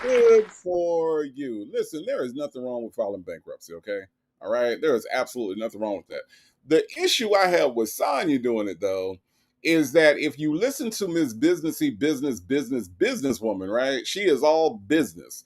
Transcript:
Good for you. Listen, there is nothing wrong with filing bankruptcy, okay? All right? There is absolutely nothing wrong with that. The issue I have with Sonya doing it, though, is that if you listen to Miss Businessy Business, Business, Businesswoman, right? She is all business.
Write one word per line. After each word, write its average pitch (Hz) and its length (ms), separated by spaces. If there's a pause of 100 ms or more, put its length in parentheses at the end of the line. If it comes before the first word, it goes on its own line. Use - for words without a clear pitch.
Good 233 440
for 170 760
you. 127 480
Listen, 196 340
there 254 160
is 127 100
nothing 139 300
wrong 123 220
with 110 100
filing 101 280
bankruptcy, 85 520
okay? 101 260 (400)
All 98 100
right? 117 300
There 147 140
is 110 180
absolutely 117 480
nothing 110 200
wrong 104 160
with 85 100
that. 73 160 (440)
The 156 180 (160)
issue 240 340
I 196 120
have 165 260
with 117 160
Sonya 196 500
doing 113 300
it, 87 100
though, 95 380 (460)
is 156 300
that 156 240
if 135 220
you 151 160
listen 240 360
to 208 180
Miss 160 240
Businessy 151 680
Business, 135 400
Business, 120 500
Businesswoman, 110 840
right? 131 340
She - 140
is 156 220
all 156 320 (120)
business. 90 580